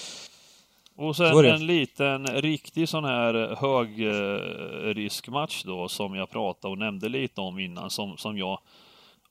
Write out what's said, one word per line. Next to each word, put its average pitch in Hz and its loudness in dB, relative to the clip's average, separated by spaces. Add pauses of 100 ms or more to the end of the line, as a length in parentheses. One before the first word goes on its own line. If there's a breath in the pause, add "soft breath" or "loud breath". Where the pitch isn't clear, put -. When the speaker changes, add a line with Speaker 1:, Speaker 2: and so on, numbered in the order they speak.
(1000 loud breath)
Speaker 1:
Och 147 -4
sen 165 6
Speaker 2:
Så 151 10
är 156 12
det. 123 10
Speaker 1:
en 156 -2
liten 139 2
riktig 151 0
sån 156 -2
här 117 2
hög, 120 2
eh, 101 -2
riskmatch 117 -4
då, 90 -6
som 98 -6
jag 95 -6
pratade 98 -4
och 95 -8
nämnde 104 -4
lite 127 -4
om 92 -6
innan, 92 -8
som, 98 -6
som 107 -6
jag 95 -4 (720 soft breath)